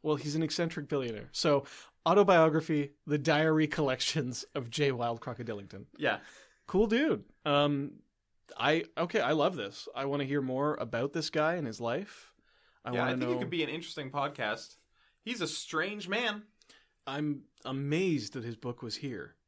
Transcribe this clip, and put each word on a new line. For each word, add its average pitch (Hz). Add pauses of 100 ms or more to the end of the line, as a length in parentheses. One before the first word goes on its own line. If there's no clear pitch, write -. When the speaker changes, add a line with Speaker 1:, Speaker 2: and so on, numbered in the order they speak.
Speaker 1:
Well, 151
he's 143
an 160
eccentric 160
billionaire. 120
So, 143 (420)
Autobiography, 160 (120)
the 147
diary 156
collections 131 (120)
of 117
J. 143
Wild 117
Crocodilington. 104 (120)
Speaker 2:
Yeah. 117 (480)
Speaker 1:
Cool 208
dude. 202 (220)
Um, 143 (640)
I, 151 (120)
okay, 175
I 139
love 147
this. 107
I 135
wanna 143
hear 139
more 135
about 120
this 160
guy 160
and 151
his 107
life. 123 (500)
I 123
Speaker 2:
Yeah, 120
I -
Speaker 1:
wanna 131
Speaker 2:
think 123
Speaker 1:
know 120
Speaker 2:
it -
could 180
be 170
an 143
interesting 147
podcast. 135 (460)
He's 220
a 160
strange 185
man. 214 (640)
Speaker 1:
I'm 143 (240)
amazed 143
that 120
his 117
book 120
was 117
here. 110 (120)